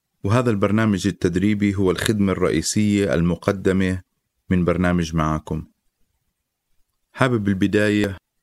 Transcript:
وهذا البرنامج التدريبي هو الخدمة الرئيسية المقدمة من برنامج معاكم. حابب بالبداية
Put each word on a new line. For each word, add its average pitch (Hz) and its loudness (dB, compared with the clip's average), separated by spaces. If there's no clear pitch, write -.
وهذا 120 0
البرنامج 101 2
التدريبي 98 0
هو 95 0
الخدمة 101 0
الرئيسية 92 0
المقدمة 92 0
من 90 2
برنامج 87 0
معاكم. 78 -4
حابب 123 0
بالبداية 101 0